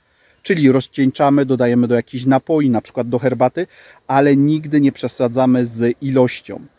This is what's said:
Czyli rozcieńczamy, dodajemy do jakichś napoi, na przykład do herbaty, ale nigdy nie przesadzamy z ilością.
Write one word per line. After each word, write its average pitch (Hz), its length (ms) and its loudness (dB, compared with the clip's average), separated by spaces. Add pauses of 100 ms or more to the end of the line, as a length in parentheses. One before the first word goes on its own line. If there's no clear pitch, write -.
(440)
Czyli 151 280 2
rozcieńczamy, 139 720 0
dodajemy 123 420 0
do 120 80 0
jakichś 123 300 -6
napoi, 135 440 0
na 110 120 0
przykład 120 280 -8
do 120 100 -2
herbaty, 127 480 -2 (400)
ale 139 280 2
nigdy 151 460 0
nie 139 100 2
przesadzamy 127 760 0
z 117 360 -2
ilością. 131 640 -2 (140)